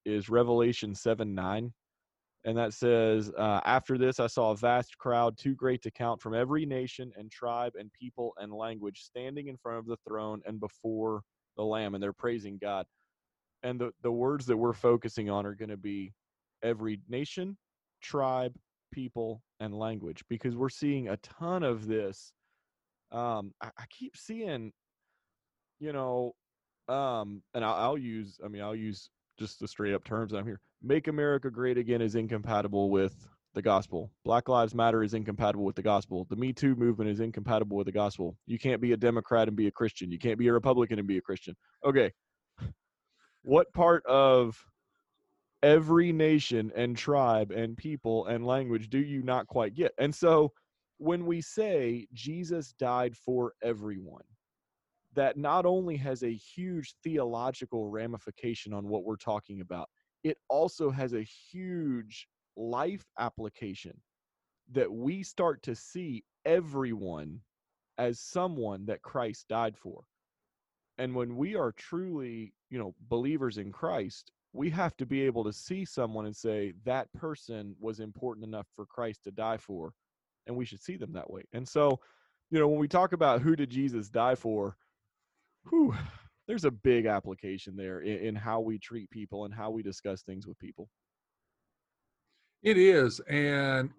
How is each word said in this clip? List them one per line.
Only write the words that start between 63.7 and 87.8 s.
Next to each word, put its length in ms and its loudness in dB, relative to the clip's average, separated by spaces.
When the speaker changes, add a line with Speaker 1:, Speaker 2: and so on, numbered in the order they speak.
Speaker 1:
that 200 2
we 320 -2
start 420 0
to 100 -4
see 500 -8
everyone 920 0
as 220 0
someone 640 -4
that 160 -6
Christ 460 -6
died 280 -2
for. 260 -16
And 160 -4
when 220 -4
we 200 -2
are 160 0
truly, 840 -8
you 80 -8
know, 160 -8
believers 500 -2
in 140 -8
Christ, 580 -6
we 160 -2
have 280 -2
to 80 -4
be 160 0
able 220 0
to 80 -2
see 320 -8
someone 420 -4
and 100 -10
say, 360 -2
"That 280 -2
person 680 -10
was 200 -6
important 460 -8
enough 200 -10
for 100 -12
Christ 380 -8
to 60 -10
die 260 -2
for, 360 -10
and 100 -8
we 80 -4
should 180 -14
see 140 -10
them 180 -10
that 160 -10
way." 120 -14
And 140 -8
so, 340 4
you 80 2
know, 100 6
when 100 2
we 100 2
talk 240 4
about 300 6
who 140 6
did 140 0
Jesus 400 -2
die 240 4
for, 420 -2
whew, 240 4
there's 200 -2
a 40 6
big 360 4
application 680 -4
there 280 -8